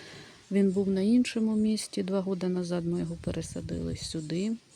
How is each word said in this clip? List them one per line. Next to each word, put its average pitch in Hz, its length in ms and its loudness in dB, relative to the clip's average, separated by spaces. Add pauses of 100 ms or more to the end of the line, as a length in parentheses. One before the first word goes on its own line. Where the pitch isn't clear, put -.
(500)
Він 196 200 6
був 190 180 2
на 190 120 2
іншому 220 560 4
місці. 214 460 0
Два 190 180 0
года 185 280 -2
назад 175 380 -2
ми 175 120 0
його 170 180 -4
пересадили 165 800 -6
сюди. 170 600 -4 (200)